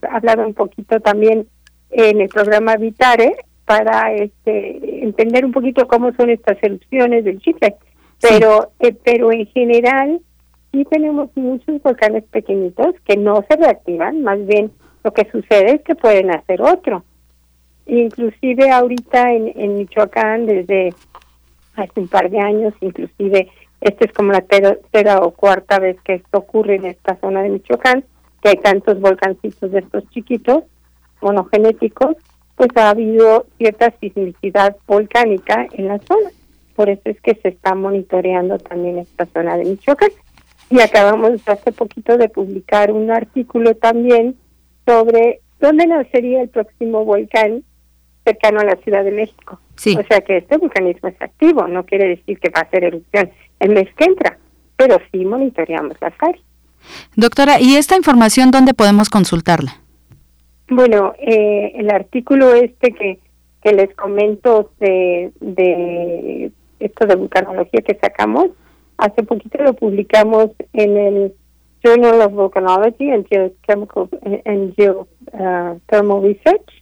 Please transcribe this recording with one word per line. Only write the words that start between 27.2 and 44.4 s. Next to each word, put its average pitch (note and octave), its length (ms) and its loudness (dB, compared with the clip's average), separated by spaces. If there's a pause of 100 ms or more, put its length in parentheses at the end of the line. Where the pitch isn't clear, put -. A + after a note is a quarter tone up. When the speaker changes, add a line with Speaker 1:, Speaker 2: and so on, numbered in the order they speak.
Speaker 1:
zona F#3+ 220 -4
de G3+ 60 -4
Michoacán, A#3+ 540 -2 (380)
que G#3 80 4
hay G3 80 4
tantos G3 420 0
volcancitos F#3+ 720 -2
de G3 80 -2
estos G3 320 -10
chiquitos, A#3+ 520 -2 (580)
monogenéticos, G#3+ 960 -2 (400)
pues B3 200 2
ha G#3+ 160 4
habido A3 560 2 (100)
cierta A3+ 420 0
sismicidad G3 800 -2 (100)
volcánica G#3+ 840 0
en G3 140 -8
la G3+ 120 -6
zona. G4+ 300 -2 (460)
Por G#3 140 0
eso G3 160 -4
es G#3+ 160 -8
que A3 140 0
se G3+ 140 -4
está F#3+ 260 -4
monitoreando F#3 840 -4
también F3 400 -8
esta F3 300 -10
zona E3+ 300 -6
de F3 80 -4
Michoacán. C#4 440 0 (600)
Y B3 100 4
acabamos A3 680 2
hace G#3 240 -2
poquito A#3 460 -2
de A#3 120 2
publicar G3+ 600 -2
un A3 200 -2
artículo A3+ 640 -2
también A#3 600 0 (520)